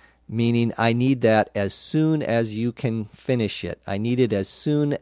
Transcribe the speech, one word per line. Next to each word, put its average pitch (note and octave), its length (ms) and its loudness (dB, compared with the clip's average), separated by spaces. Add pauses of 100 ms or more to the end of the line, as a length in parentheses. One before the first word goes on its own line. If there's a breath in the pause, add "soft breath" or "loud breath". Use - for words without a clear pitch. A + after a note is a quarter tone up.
(280 soft breath)
meaning, A#2 480 2
"I A#2 160 2
need B2 280 2
that A2 340 4
as G2+ 180 -2
soon D#3 480 0
as A2+ 340 -2
you A#2 180 -2
can A2 340 -4
finish A2+ 580 -2
it. E2+ 220 -8
I G2 120 -4
need A#2+ 200 0
it A#2 140 2
as G2 160 -2
soon D3 540 -2